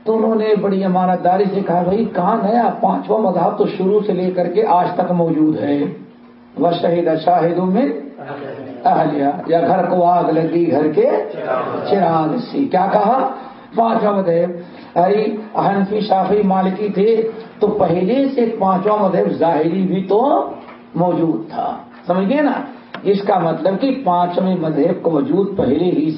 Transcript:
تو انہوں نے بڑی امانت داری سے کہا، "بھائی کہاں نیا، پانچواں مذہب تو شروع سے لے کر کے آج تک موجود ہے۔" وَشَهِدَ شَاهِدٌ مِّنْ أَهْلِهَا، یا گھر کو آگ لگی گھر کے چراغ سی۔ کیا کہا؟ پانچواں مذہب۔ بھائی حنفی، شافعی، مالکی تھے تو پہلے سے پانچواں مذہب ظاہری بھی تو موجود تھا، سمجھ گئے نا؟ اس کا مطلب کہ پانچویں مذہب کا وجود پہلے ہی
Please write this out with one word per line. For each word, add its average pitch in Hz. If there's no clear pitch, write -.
تو 220
انہوں 220
نے 214
بڑی 190
امانت 180
داری 190
سے 196
کہا، 170
"بھائی 196
کہاں 196
نیا، 214
پانچواں 190
مذہب 185
تو 190
شروع 190
سے 196
لے 180
کر 180
کے -
آج 175
تک -
موجود 156
ہے۔" 143
وَشَهِدَ 170
شَاهِدٌ 175
مِّنْ 269
أَهْلِهَا، 147
یا 165
گھر 175
کو 180
آگ 180
لگی 165
گھر 151
کے 494
چراغ 165
سی۔ -
کیا 185
کہا؟ 233
پانچواں 226
مذہب۔ 175
بھائی 202
حنفی، 196
شافعی، 196
مالکی 190
تھے 214
تو 214
پہلے 190
سے 233
پانچواں 190
مذہب 185
ظاہری 165
بھی 180
تو 254
موجود 165
تھا، -
سمجھ 190
گئے 277
نا؟ 285
اس 196
کا 196
مطلب 170
کہ 269
پانچویں 180
مذہب 156
کا 165
وجود 156
پہلے 143
ہی 156